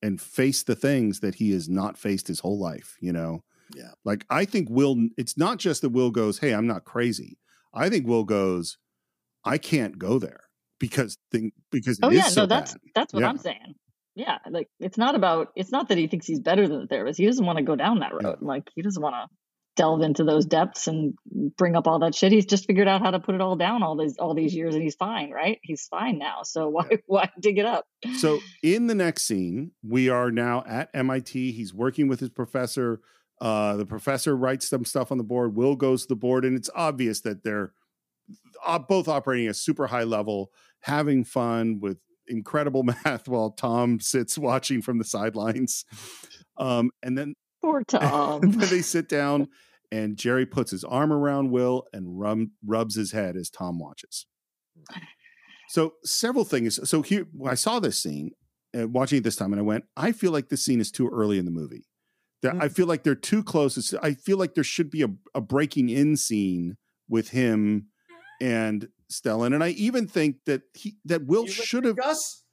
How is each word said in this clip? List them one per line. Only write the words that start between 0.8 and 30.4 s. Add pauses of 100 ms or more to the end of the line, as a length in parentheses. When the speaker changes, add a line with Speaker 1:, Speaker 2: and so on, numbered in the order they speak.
Speaker 1:
that
he
has
not
faced
his
whole
life,
you
know? (300)
Speaker 2:
Yeah. (120)
Speaker 1:
Like,
I
think
Will, (200)
it's
not
just
that
Will
goes,
"Hey,
I'm
not
crazy." (360)
I
think
Will
goes, (680)
"I
can't
go
there (340)
because (140)
thing-, (180)
because
it
Speaker 3:
Oh,
Speaker 1:
is
Speaker 3:
yeah,
Speaker 1:
so
Speaker 3:
no,
that's,
Speaker 1:
bad." (140)
Speaker 3:
that's
what
Speaker 1:
Yeah.
Speaker 3:
I'm
saying. (400)
Yeah, (120)
like, (120)
it's
not
about,
it's
not
that
he
thinks
he's
better
than
the
therapist.
He
doesn't
wanna
go
down
that
Speaker 1:
Yeah.
Speaker 3:
road.
Like,
he
doesn't
wanna (500)
delve
into
those
depths
and (460)
bring
up
all
that
shit.
He's
just
figured
out
how
to
put
it
all
down
all
these,
all
these
years,
and
he's
fine,
right?
He's
fine
now.
So
why,
Speaker 1:
Yeah.
Speaker 3:
<laughs>
why (100)
dig
it
up? (340)
Speaker 1:
So (240)
in
the
next
scene, (100)
we
are
now